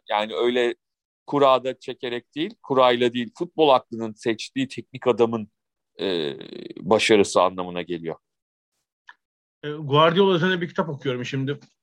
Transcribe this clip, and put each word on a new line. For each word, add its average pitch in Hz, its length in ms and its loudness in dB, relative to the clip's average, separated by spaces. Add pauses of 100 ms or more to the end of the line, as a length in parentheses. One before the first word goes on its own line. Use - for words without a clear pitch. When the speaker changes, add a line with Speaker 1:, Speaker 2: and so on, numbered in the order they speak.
Speaker 1:
yani 107 260 -2
öyle 120 400 0 (500)
kurada 131 540 2
çekerek 123 560 -10
değil, 175 180 -6 (100)
kurayla 123 500 2
değil, 120 240 -6
futbol 160 320 0
aklının 113 440 0
seçtiği 123 540 -6
teknik - 400 -8
adamın, 113 440 0 (480)
e, 85 340 -4 (440)
başarısı 104 640 4
anlamına 90 400 -2
geliyor. 82 340 -8 (1500)
Speaker 2:
E, 147 60 -10
Guardiola 160 640 4
üzerine 180 260 0
bir 175 60 -6
kitap 165 220 -4
okuyorum 127 360 -6
şimdi. 135 340 -6 (240)